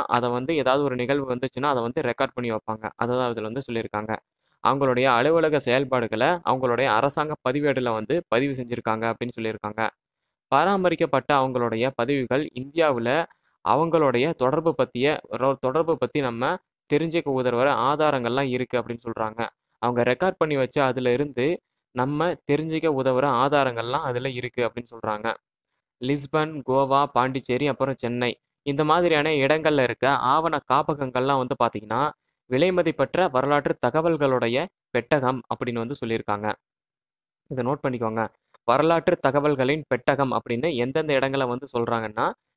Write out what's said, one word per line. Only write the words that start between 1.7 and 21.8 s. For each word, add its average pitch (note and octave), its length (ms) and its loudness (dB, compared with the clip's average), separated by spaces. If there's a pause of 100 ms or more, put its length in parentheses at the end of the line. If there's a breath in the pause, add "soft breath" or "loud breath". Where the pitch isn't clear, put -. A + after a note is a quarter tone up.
வந்து A#2 200 -2
ரெக்கார்ட் B2+ 340 -2
பண்ணி B2 160 -4
வைப்பாங்க. A2 340 -6 (100)
அதை A#2 200 -2
தான் B2+ 160 0
இதுல A2 180 -6
வந்து B2+ 140 -6
சொல்லியிருக்காங்க. A2 480 -6 (520)
அவங்களுடைய C3 480 2
அலுவலக D3+ 480 2
செயல்பாடுகளை B2+ 720 0 (140)
அவங்களுடைய B2+ 460 0
அரசாங்க C#3+ 520 0
பதிவேடுல C3 520 0
வந்து A2 220 -2 (120)
பதிவு C3+ 260 0
செஞ்சிருக்காங்க A#2 520 -4
அப்படின்னு A#2 300 -4
சொல்லியிருக்காங்க. A2 460 -6 (720)
பராமரிக்கப்பட்ட E3 800 2
அவங்களுடைய B2 520 0 (100)
பதிவுகள் C3 480 0 (120)
இந்தியாவுல C3+ 540 0 (560 soft breath)
அவங்களுடைய C#3 600 4 (100)
தொடர்பு D3+ 380 2
பத்திய, B2+ 340 0 (260)
ரொ-, C3 260 0
தொடர்பு D#3 380 0
பத்தி B2+ 240 -2
நம்ம A#2+ 220 -2 (460)
தெரிஞ்சுக்க D3+ 440 0
உதவுற B2+ 360 2 (140)
ஆதாரங்கள்லாம் C3+ 640 0
இருக்கு B2 280 -2
அப்படின்னு A#2 280 -6
சொல்றாங்க. A2+ 360 -6 (400)
அவங்க A#2+ 220 2
ரெக்கார்ட் B2+ 360 0
பண்ணி D#3 160 0
வச்ச C3 280 -2
அதுல B2+ 280 0
இருந்து C3 340 0 (500)